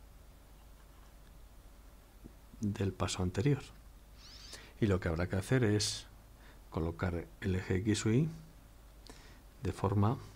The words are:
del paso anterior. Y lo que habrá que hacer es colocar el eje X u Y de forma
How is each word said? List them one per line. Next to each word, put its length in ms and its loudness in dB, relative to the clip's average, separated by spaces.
del 320 -2
paso 320 -2
anterior. 380 2
Y 60 4
lo 140 4
que 80 -2
habrá 200 0
que 60 -4
hacer 300 2
es 420 2
colocar 560 -2
el 160 0
eje 220 0
X 280 2
u 60 4
Y 180 4
de 80 0
forma 460 2